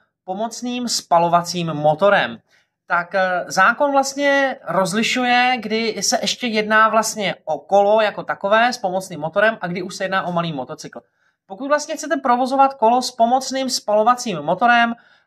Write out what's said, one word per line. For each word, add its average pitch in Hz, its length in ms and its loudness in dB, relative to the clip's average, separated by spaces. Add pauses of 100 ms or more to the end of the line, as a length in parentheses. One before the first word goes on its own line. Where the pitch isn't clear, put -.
(240)
pomocným 233 640 -8
spalovacím 170 840 0
motorem. 151 640 2 (500)
Tak, 175 280 -4
eh, 185 320 0
zákon 233 440 2
vlastně 277 760 2
rozlišuje, 247 920 0
kdy 220 440 -4
se - 180 0
ještě 202 260 -4
jedná 214 420 2
vlastně 214 460 0 (100)
o 151 140 -4
kolo 202 420 4
jako 196 220 -2
takové 220 500 0
s 240 40 -8
pomocným 185 420 -6
motorem 208 420 0
a 180 60 -6
kdy 180 140 -6
už 185 140 -10
se 196 80 -8
jedná 190 200 -2
o 175 80 -6
malý 170 220 -4
motocykl. 139 480 -12 (440)
Pokud 220 220 -12
vlastně 294 280 -2
chcete 302 220 -4
provozovat 269 560 2
kolo 247 280 2
s 247 100 -6
pomocným 254 580 0
spalovacím 214 720 0
motorem 233 540 2 (320)